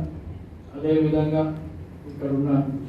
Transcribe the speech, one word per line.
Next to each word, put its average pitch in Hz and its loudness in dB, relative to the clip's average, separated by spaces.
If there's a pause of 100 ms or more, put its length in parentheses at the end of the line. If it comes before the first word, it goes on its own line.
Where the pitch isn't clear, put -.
(760)
అదేవిధంగా 156 4 (680)
ఇక్కడ 139 -6
ఉన్న 143 2 (400)